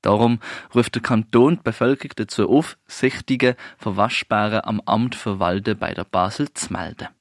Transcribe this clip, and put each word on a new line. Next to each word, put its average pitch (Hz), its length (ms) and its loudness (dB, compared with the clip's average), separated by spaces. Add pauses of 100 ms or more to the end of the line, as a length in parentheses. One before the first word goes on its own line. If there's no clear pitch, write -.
Darum 117 380 2 (340)
ruft 120 220 2
der 117 60 -4
Kanton 123 520 4
die - 80 -8
Bevölkerung 127 540 -2
dazu - 340 -2
auf, 147 260 2 (120)
Sichtungen 127 680 0 (240)
von 98 180 -4
Waschbären 107 680 0
am 107 220 -2
Amt 120 280 0
für 98 240 -4
Walde 98 380 0
bei 87 180 -4
der 87 80 -8
Basel 98 500 -2
zu - 200 -8
melden. - 340 -8 (140)